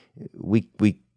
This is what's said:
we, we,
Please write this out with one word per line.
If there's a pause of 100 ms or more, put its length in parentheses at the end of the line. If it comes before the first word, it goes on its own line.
(320)
we, (120)
we, (200)